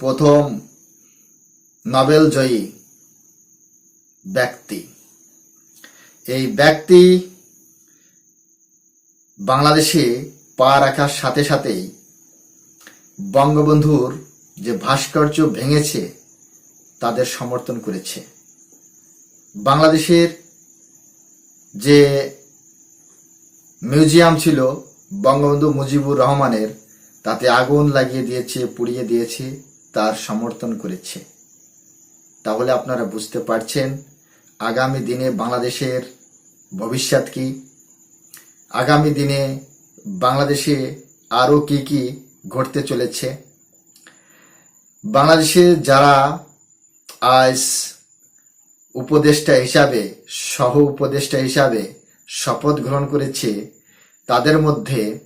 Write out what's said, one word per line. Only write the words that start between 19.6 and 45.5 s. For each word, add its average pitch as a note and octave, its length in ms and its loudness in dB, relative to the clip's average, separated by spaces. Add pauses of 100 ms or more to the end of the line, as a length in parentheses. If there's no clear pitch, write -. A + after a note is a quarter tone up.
বাংলাদেশের D#3+ 600 4 (1500)
যে C3+ 240 4 (1900)
মিউজিয়াম D#3 520 6
ছিল D3 160 2 (680)
বঙ্গবন্ধু C#3+ 420 2 (100)
মুজিবুর C#3 440 0
রহমানের, B2 480 0 (560)
তাতে A2+ 200 -2 (140)
আগুন D3 240 2 (120)
লাগিয়ে B2+ 320 -2
দিয়েছে, B2 320 -8 (160)
পুড়িয়ে A#2+ 340 -6
দিয়েছে, A#2 360 -4 (480)
তার A2 180 -2 (140)
সমর্থন A#2 440 -8 (120)
করেছে। - 360 -12 (1300)
তাহলে A2+ 340 -2
আপনারা B2 340 -6
বুঝতে A2 260 -10 (100)
পারছেন A#2 400 -4 (800)
আগামী C3 400 -2
দিনে B2+ 200 -4 (140)
বাংলাদেশের B2 600 -4 (800)
ভবিষ্যৎ B2+ 440 -2 (100)
কি, C3 120 -6 (1200)
আগামী D3 480 0
দিনে C#3 240 -2 (840)
বাংলাদেশে C#3+ 520 0 (640)
আরও C#3 160 4 (120)
কি C#3+ 100 0 (100)
কি C#3 140 -2 (520)
ঘটতে C3 260 -4 (100)
চলেছে। B2 380 -4 (1900)
বাংলাদেশে D#3 480 4 (240)